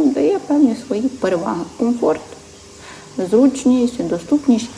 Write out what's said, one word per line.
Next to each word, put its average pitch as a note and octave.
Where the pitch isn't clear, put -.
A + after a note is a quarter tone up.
дає C#4+
певні C#4+
свої G#3
переваги, F#3
комфорт, A#3+
зручність, B3
доступність A3+